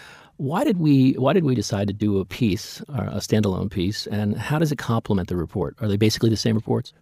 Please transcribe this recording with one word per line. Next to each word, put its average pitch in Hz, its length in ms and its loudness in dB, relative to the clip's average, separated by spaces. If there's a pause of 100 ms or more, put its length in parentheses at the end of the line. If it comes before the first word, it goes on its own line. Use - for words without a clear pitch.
(360)
Why 160 260 -2
did 247 160 0
we, 139 340 6
why 131 200 2
did 180 100 4
we 131 140 2
decide 101 320 0
to 98 40 -2
do 101 260 0
a 92 60 0
piece, - 580 -2
uh, 101 280 -6
a - 80 -4
standalone 101 520 0
piece, 98 360 -4
and 104 300 -2
how 143 240 -2
does 156 100 0
it 139 80 -4
complement 104 500 -2
the 90 80 -4
report? 82 440 -4
Are 107 80 -2
they 101 80 0
basically 107 340 2
the 110 60 0
same 113 180 0
reports? 117 480 -2